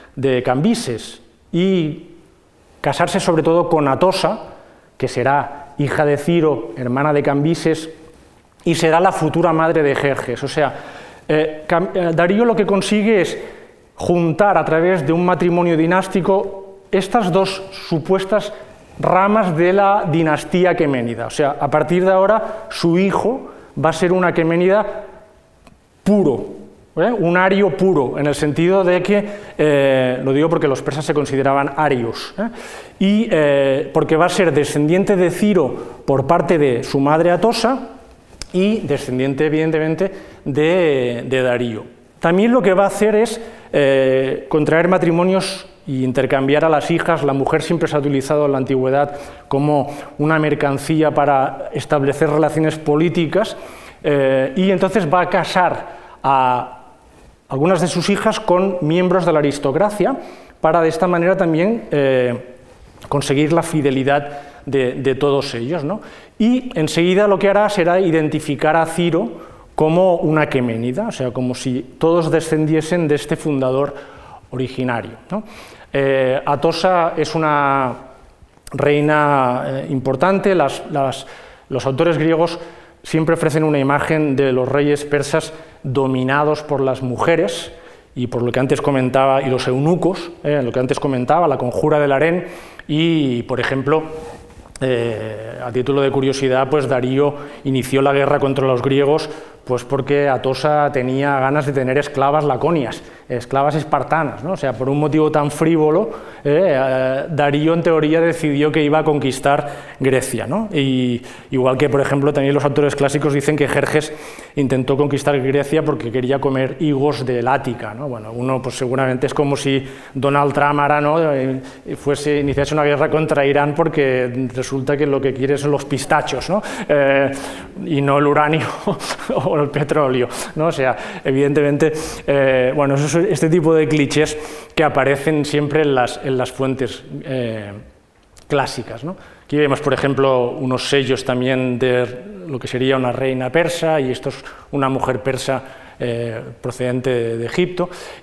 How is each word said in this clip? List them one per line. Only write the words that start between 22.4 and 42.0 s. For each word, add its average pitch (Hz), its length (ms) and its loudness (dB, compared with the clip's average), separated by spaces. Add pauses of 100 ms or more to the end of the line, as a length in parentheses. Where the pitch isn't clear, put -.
su 170 280 0
hijo 196 520 -2 (320)
va 156 80 4
a - 20 2
ser 170 200 0
un 180 120 2
aqueménida 175 600 2 (1200)
puro, 175 500 2 (420)
¿eh? 190 160 2
Un 175 240 0
ario 190 400 4
puro, 165 420 2
en 147 80 0
el 147 80 0
sentido 170 500 2
de 180 180 2
que, 202 220 0 (340)
eh, 139 640 2
lo 135 100 0
digo 147 160 2
porque 160 200 2
los 131 140 0
persas 147 220 -4
se 160 100 -2
consideraban 139 640 0
arios, 127 640 -2
¿eh? 220 100 -4 (500)
Y, 214 320 2
eh, 139 600 2
porque 160 240 2
va 170 100 6
a - 20 2
ser 170 240 2
descendiente 151 640 2
de 175 140 2
Ciro 180 440 2 (320)
por 135 200 2
parte 170 320 4
de 131 260 2
su - 160 -2
madre 160 320 4
Atosa 226 560 0 (640)
y 208 280 0
descendiente, 135 640 -2
evidentemente, 160 640 0 (320)
de, 143 800 0
de 131 160 0
Darío. 120 420 -2 (360)